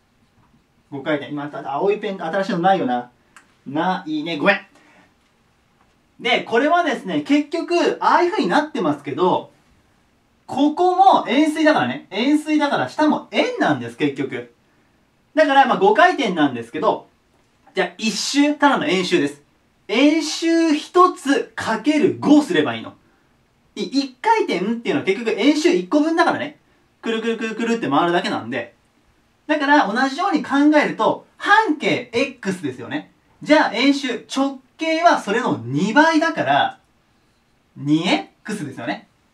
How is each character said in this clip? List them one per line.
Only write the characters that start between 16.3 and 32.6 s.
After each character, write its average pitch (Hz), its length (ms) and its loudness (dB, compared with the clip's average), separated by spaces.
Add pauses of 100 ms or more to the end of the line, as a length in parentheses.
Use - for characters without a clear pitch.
な 147 160 2
ん 120 40 -6
で 117 80 -8
す - 120 -16
け 156 80 -6
ど、 - 260 -2 (680)
じ 185 80 0
ゃ 180 40 0
あ、 180 120 -8
一 214 140 -4
周、 285 440 0
た 285 140 4
だ 240 80 2
の 156 80 -4
円 185 200 0
周 170 160 0
で 143 80 -2
す。 - 180 -16 (420)
円 294 360 2
周 330 520 0
一 359 380 4
つ - 420 -2
か 214 240 -4
け 302 200 0
る - 200 2
五 294 220 6
す - 120 -4
れ 156 100 2
ば 117 120 -4
い 113 40 -10
い - 20 -12
の。 - 120 -16 (840)
い-、 202 80 -8
一 277 320 -4
回 427 280 0
転 - 160 -2
っ 214 160 -2
て 226 140 -6
い - 20 0
う 151 40 -2
の 131 60 -2
は - 40 -12
結 196 140 0
局 220 120 -4
円 262 240 2
周 320 140 2
一 180 180 0
個 294 140 2
分 320 140 0
だ 339 100 2
か 247 80 2
ら - 60 -6
ね。 - 200 -10 (420)
く 233 100 -4
る 220 100 -2
く 233 60 -6
る 226 100 -2
く 226 100 -6
る 220 80 -8
く 233 100 -4
る 233 100 0
っ - 40 -2
て 156 80 -6
回 143 200 2
る 170 40 0
だ 175 100 0
け - 80 -6
な 143 120 -6
ん 110 80 -12
で。 - 260 -8 (720)
だ 302 120 -2
か 285 60 -4
ら 285 260 4
同 269 180 -2
じ 277 100 -6
よ 392 80 -2
う 392 60 0
に - 100 0
考 262 120 -4 (220)
え 233 120 2
る - 80 -8
と、 - 280 -2 (120)
半 415 400 2
径 - 340 -4
X 226 520 -4